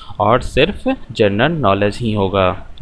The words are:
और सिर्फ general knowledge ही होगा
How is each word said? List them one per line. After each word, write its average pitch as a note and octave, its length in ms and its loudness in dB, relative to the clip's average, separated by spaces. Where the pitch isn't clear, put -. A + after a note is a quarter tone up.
और A#2 220 4
सिर्फ F3 460 0
general A2 400 2
knowledge G2+ 480 0
ही A2+ 120 -2
होगा G2 360 2